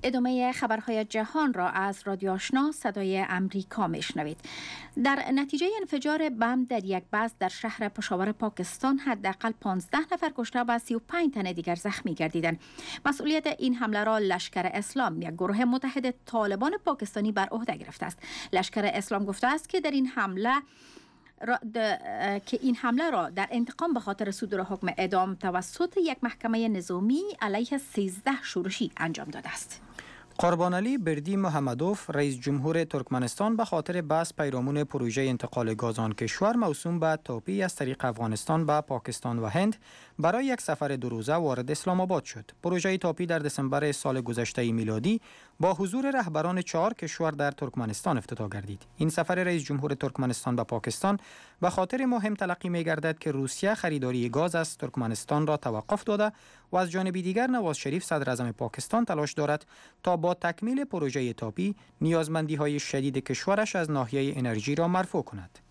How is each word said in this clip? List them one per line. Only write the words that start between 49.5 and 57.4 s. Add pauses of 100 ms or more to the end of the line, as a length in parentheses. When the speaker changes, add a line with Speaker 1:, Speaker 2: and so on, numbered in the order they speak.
Speaker 2:
جمهور
ترکمنستان
به
پاکستان (420)
به
خاطر
مهم
تلقی
می‌گردد
که
روسیه
خریداری
گاز
از
ترکمنستان
را
توقف
داده (400)
و
از
جانب
دیگر